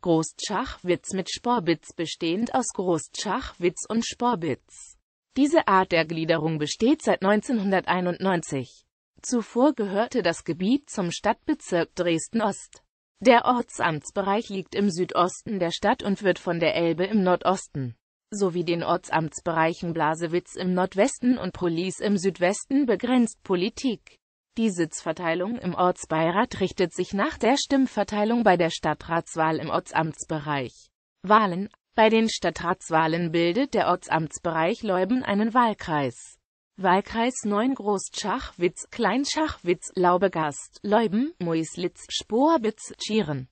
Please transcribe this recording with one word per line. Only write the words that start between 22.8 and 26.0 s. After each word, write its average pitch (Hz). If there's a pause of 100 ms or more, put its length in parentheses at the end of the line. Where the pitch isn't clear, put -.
begrenzt. 247
Politik. 196 (380)
Die 226
Sitzverteilung 175
im 180
Ortsbeirat 175